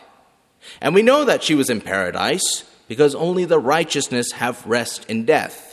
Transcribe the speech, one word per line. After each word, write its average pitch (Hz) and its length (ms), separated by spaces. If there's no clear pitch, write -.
And 147 160
we 196 60
know 269 240
that 175 180
she 156 120
was 135 160
in 110 100
paradise 95 840
because 135 280
only 175 320
the 160 120
righteousness 135 760
have 120 340
rest 117 420
in 113 160
death. 139 480